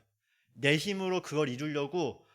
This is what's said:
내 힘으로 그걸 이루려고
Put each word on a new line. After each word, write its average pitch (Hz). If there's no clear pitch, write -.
내 139
힘으로 185
그걸 147
이루려고 143